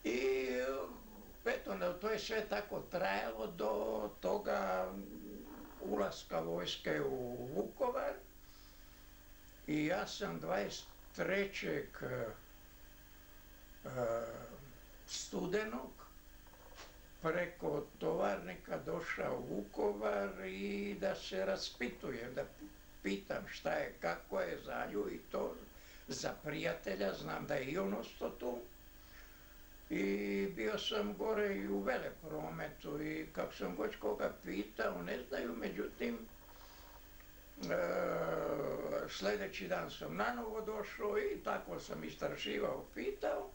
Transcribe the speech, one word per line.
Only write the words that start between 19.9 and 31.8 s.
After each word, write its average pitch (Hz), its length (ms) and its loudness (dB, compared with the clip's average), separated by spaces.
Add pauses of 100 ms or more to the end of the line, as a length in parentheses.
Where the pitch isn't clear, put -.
i 202 540 0
da 190 160 4
se 190 300 0
raspitujem, 170 920 0
da 143 100 2 (580)
pitam - 440 2
šta - 240 0
je, 151 280 2
kako 170 420 2
je 165 240 2
za 127 260 0
nju - 180 4
i - 80 -4 (140)
to, - 240 2 (520)
za - 260 0 (100)
prijatelja, 170 720 2
znam 151 340 -2
da 147 80 2
je 135 100 2
i 143 120 2
on 196 160 4
ostao - 360 -2
tu. 120 280 -2 (1300)
I 185 140 4 (520)
bio 214 220 2
sam 208 400 2
gore 208 380 4
i 196 120 0
u 202 140 4